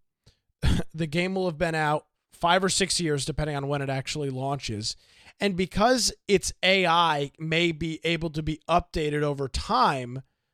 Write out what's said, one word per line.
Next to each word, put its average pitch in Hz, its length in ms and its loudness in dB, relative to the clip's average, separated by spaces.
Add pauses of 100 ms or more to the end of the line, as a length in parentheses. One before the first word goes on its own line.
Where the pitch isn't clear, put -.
(640)
<laughs> - 320 2
the 160 140 -4
game 175 260 -2
will 185 120 0
have 160 120 -2
been 165 160 0
out 156 320 0 (260)
five 175 300 2
or 190 60 2
six - 320 0
years, 147 240 0
depending 151 320 -4
on 139 100 -4
when 143 160 -2
it 135 80 -2
actually 139 400 -4
launches. 127 640 -4 (440)
And 196 160 0
because 208 560 2 (160)
its 196 240 2 (100)
A 185 240 4
I 160 520 2
may 165 340 0
be 160 320 -6
able 165 260 -2
to 147 120 -6
be 151 260 -6
updated 151 540 0
over 139 260 -2
time, 139 760 0 (320)